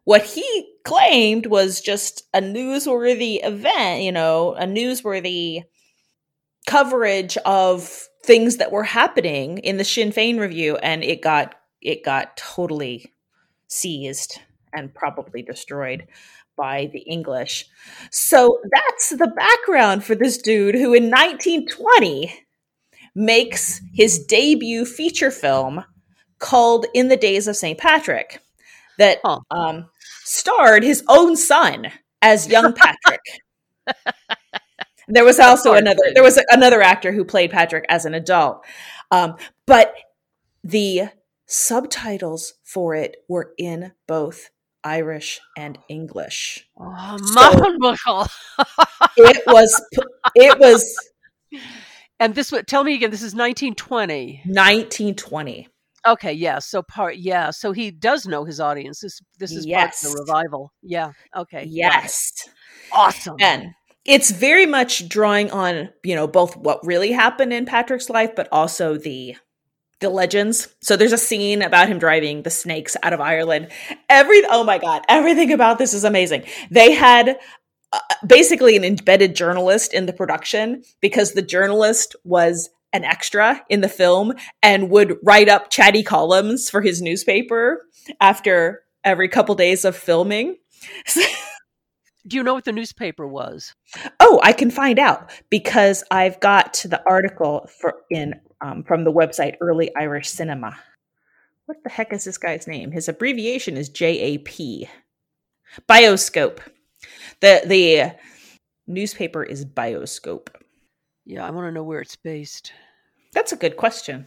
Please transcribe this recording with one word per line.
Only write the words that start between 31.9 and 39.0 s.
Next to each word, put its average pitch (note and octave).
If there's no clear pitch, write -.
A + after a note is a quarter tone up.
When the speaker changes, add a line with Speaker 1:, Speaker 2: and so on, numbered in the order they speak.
Speaker 1:
as G#3+
young A3+
Speaker 2:
<laughs> -
Speaker 1:
Patrick. -
There A#3
was B3
also B3+
Speaker 2:
Of G#3+
course G#3
Speaker 1:
another, G3+
Speaker 2:
he -
did. C4+
Speaker 1:
there C4
was B3+
another B3
actor F#3+
who G3+
played F3
Patrick E3+
as E3
an D#3
adult. E3